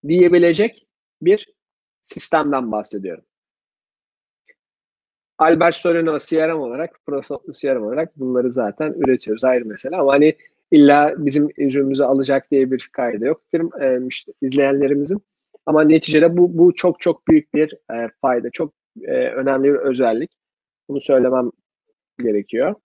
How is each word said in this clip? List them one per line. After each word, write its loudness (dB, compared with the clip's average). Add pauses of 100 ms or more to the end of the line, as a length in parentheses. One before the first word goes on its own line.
diyebilecek 2 (340)
bir 0 (480)
sistemden -4
bahsediyorum. -10 (2250)
Albert 2
Sorino -2
C -2
R -4
M -6
olarak, -10
Microsoft'lu -10
C -4
R -4
M -6
olarak -6
bunları -2
zaten -4
üretiyoruz. -2
Ayrı 0
mesele -10
ama 2
hani 4 (360)
illa 6
bizim -2
ürünümüzü -2
alacak 0
diye 2
bir -6
kaydı -4
yok -2 (120)
firm-, -4
e, 0
müşte-, -12
izleyenlerimizin. 0 (440)
Ama 2
neticede 4
bu, 2
bu 6
çok -2
çok -4
büyük 2
bir, 0 (200)
e, -6 (120)
fayda, -2
çok, -8 (280)
e, -8
önemli 0
bir 0
özellik. -2 (580)
Bunu -8
söylemem 0 (680)
gerekiyor. -4